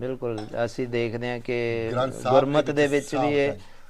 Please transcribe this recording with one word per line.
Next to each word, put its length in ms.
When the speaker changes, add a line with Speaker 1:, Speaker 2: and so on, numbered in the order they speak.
Speaker 1:
ਬਿਲਕੁਲ, 460
ਅਸੀਂ 240
ਦੇਖਦੇ 420
ਹਾਂ 100
ਕਿ 520
Speaker 2:
ਗ੍ਰੰਥ 200
ਸਾਹਿਬ 120
ਦੇ 60
Speaker 1:
ਗੁਰਮਤ 400
ਦੇ 120
Speaker 2:
ਵਿੱਚ 100
Speaker 1:
ਵਿੱਚ 220
ਵੀ 40
Speaker 2:
ਸਾਬਤ 140
Speaker 1:
ਇਹ, 180
Speaker 2:
ਹੈ। 100